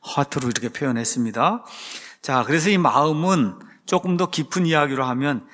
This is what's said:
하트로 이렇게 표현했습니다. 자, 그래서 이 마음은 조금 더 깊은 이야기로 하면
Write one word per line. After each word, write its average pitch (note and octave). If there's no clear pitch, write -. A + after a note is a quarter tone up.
하트로 C3+
이렇게 A#2
표현했습니다. A#2+
자, B2+
그래서 D#3+
이 G3
마음은 D3+
조금 F3+
더 F3+
깊은 E3+
이야기로 D3
하면 B2+